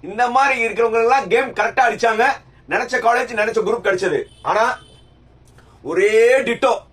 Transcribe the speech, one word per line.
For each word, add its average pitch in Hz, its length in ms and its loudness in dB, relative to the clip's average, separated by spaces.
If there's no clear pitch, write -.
இந்த 220 280 -2
மாதிரி 254 360 0
இருக்கிறவங்க 226 360 0
எல்லாம் 240 260 2
கேம் 240 260 0
கரெக்டா 226 260 -2
அடிச்சாங்க, 226 480 2
நினைச்ச 240 300 -4
காலேஜ் 247 400 -2
நினைச்ச 220 280 0
குரூப் 220 180 -4
கிடைச்சது. 180 380 -2
ஆனா 220 360 -2
ஒரே 214 560 4
டிட்டோ 233 400 0